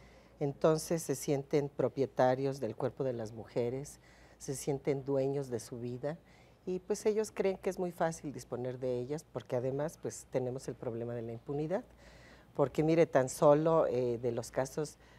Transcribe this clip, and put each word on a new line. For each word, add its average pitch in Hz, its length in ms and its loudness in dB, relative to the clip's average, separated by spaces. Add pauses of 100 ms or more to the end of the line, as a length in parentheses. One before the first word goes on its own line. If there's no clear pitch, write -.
(400)
Entonces 156 600 0
se 139 140 -2
sienten 139 540 0
propietarios 135 920 0
del 110 160 -4
cuerpo 135 300 -4
de 127 80 -2
las 113 180 -8
mujeres, 120 680 -6 (380)
se 139 160 -6
sienten 139 500 -2
dueños 139 440 0
de 117 120 -4
su 123 180 -12
vida 127 380 -6 (480)
y 185 140 -4
pues - 260 -4
ellos 214 280 0
creen 190 240 0
que - 120 -4
es 185 100 -6
muy 180 120 -2
fácil 165 420 -2
disponer 127 460 -6
de 127 200 0
ellas 143 320 -6
porque 131 240 -6
además 131 460 -2
pues - 300 -8
tenemos 127 360 -2
el 127 80 -8
problema 117 380 -6
de 120 80 -6
la 117 100 -8
impunidad. 151 540 -4 (680)
Porque 147 280 4
mire, 160 220 8
tan 131 240 4
solo, 156 580 6
eh, 120 300 0
de 120 160 -2
los 117 180 -6
casos 143 460 -4 (220)